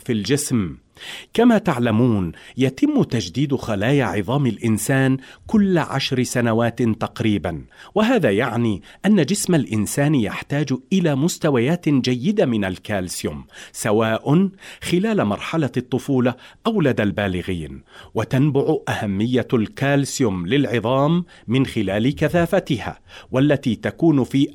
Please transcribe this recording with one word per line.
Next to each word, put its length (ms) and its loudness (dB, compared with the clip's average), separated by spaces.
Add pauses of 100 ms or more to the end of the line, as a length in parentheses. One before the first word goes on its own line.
في 80 -2
الجسم. 640 -2 (580)
كما 240 4
تعلمون، 760 2 (240)
يتم 460 0
تجديد 520 -2
خلايا 500 0
عظام 420 -2
الإنسان 720 0 (300)
كل 320 2
عشر 440 -2
سنوات 600 0
تقريبًا، 840 -2 (300)
وهذا 360 2
يعني 520 0 (240)
أن 180 4
جسم 300 0
الإنسان 600 0
يحتاج 580 -2 (200)
إلى 220 2
مستويات 760 0
جيدة 580 2
من 180 0
الكالسيوم، 800 -6 (280)
سواء 760 2 (340)
خلال 420 0
مرحلة 520 -2
الطفولة 580 0 (320)
أو 140 0
لدى 220 2
البالغين. 800 -4 (320)
وتنبع 640 0 (120)
أهمية 680 -2
الكالسيوم 920 0
للعظام 800 0 (240)
من 180 2
خلال 480 -2
كثافتها، 840 -2 (320)
والتي 440 2
تكون 500 2
في 300 0